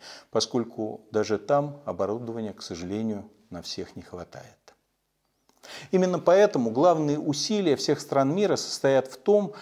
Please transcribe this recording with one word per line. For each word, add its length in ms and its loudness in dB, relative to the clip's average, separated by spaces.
поскольку 680 -4
даже 260 0
там 480 0
оборудования, 680 -6
к 100 -20
сожалению, 680 -6
на 100 -12
всех 340 -12
не 60 -16
хватает. 720 -18
Именно 260 4
поэтому 540 4
главные 480 2
усилия 560 0
всех 240 -2
стран 340 0
мира 220 2
состоят 500 0
в 120 -16
том, 440 2